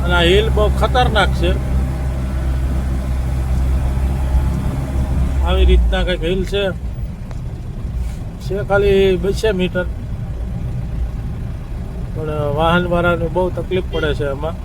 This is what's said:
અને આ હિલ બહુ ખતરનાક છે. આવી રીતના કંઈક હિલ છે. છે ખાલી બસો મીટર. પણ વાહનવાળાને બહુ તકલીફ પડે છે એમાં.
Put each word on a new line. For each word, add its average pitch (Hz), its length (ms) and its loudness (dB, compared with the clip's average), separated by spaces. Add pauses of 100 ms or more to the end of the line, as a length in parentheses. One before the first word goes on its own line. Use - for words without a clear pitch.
અને 175 100 2
આ 175 80 4
હિલ 196 280 4
બહુ 202 200 2 (100)
ખતરનાક 214 500 2
છે. 175 220 2 (4000)
આવી 185 220 4
રીતના 180 380 6
કંઈક 180 200 0
હિલ 185 220 0
છે. 190 260 -2 (1700)
છે 202 280 -4
ખાલી 196 500 4
બસો 196 360 0
મીટર. 180 320 0 (2250)
પણ 156 140 -4
વાહનવાળાને 165 1000 2
બહુ 185 220 0
તકલીફ 175 420 -2
પડે 156 220 0
છે 143 120 -2
એમાં. 143 280 -4 (120)